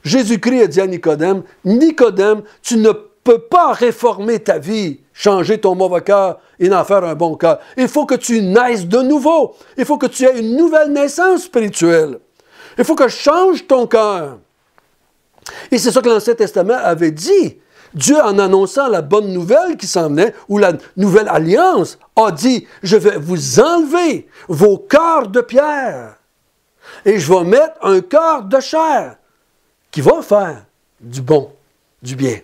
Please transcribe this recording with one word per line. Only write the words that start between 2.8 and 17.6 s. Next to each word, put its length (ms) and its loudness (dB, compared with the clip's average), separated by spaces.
peux 480 -2
pas 320 0
réformer 640 -2
ta 200 -2
vie, 420 -6
changer 480 0
ton 140 2
mauvais 280 -2
cœur 360 0
et 120 2
en 120 2
faire 180 0
un 140 -6
bon 180 -4
cœur. 240 0
Il 120 0
faut 180 -2
que 80 -2
tu 260 -2
naisses 460 0
de 160 0
nouveau. 540 0
Il 80 -4
faut 140 -2
que 80 -2
tu 160 -6
aies 160 2
une 180 -4
nouvelle 360 2
naissance 500 0
spirituelle. 760 -2
Il 60 2
faut 100 0
que 140 2
je 80 -6
change 500 0
ton 220 0
cœur. » 500 -2
Et 60 0
c'est 120 0
ça 100 2
que 80 0
l'Ancien 280 0
Testament 440 0
avait 300 0
dit. 480 0